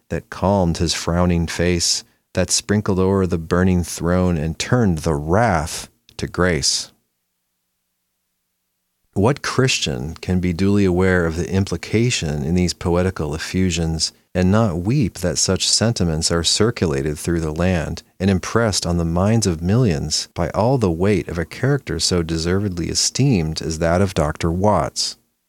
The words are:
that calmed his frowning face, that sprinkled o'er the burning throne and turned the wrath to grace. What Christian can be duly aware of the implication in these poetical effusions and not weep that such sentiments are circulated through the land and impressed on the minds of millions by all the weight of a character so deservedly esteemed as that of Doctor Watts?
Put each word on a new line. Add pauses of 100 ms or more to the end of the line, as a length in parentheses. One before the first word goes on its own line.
that
calmed
his
frowning
face, (320)
that
sprinkled
o'er
the
burning
throne
and
turned
the
wrath (260)
to
grace. (2250)
What
Christian
can
be
duly
aware
of
the
implication
in
these
poetical
effusions (220)
and
not
weep
that
such
sentiments
are
circulated
through
the
land (160)
and
impressed
on
the
minds
of
millions
by
all
the
weight
of
a
character
so
deservedly
esteemed
as
that
of
Doctor
Watts? (320)